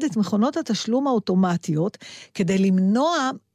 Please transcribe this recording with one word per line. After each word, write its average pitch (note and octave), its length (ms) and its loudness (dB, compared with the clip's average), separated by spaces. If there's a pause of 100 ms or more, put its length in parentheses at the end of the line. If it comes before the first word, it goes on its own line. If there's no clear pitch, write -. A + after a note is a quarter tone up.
את A3+ 120 -2
מכונות G#3+ 400 0
התשלום C4 500 -2
האוטומטיות, F#3 920 0 (360)
כדי F#3+ 240 0
למנוע G#3+ 720 2 (260)